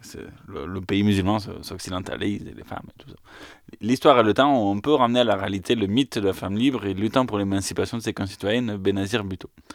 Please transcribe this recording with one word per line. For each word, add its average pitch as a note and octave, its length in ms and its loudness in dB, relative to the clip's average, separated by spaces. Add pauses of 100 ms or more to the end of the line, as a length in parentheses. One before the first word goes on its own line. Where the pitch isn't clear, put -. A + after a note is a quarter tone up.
c'est - 180 -16 (280)
le, - 180 -10
le F#2 140 -6
pays G2 240 2
musulman G2+ 360 4
se, G#2 100 -10 (120)
s'occidentalise, F#2+ 840 -6
et - 120 -14
les - 80 -16
femmes - 240 -12
et - 160 -20
tout - 60 -20
ça. - 80 -20 (640)
L'histoire C3 400 6
et - 20 8
le G#2+ 100 4
temps, C3 380 4
on G#2 80 0
peut C3+ 140 0
ramener B2 260 4
à B2 60 6
la G#2 100 4
réalité G2 400 0
le G#2 120 0
mythe B2 320 0
de G2+ 60 -2
la F#2+ 80 2
femme F#2+ 240 -4
libre A#2+ 280 0
et G2 80 -2
luttant A2 320 0
pour G#2+ 120 -4
l'émancipation G2 600 -2
de A2+ 40 -6
ses G#2+ 120 -4
concitoyennes, G#2 640 -2
Benazir G2 480 0
Bhutto. F#2+ 240 -10 (260)